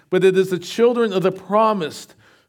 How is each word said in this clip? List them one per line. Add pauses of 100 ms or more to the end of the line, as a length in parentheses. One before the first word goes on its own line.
(160)
but
it
is
the
children
of
the
promised (340)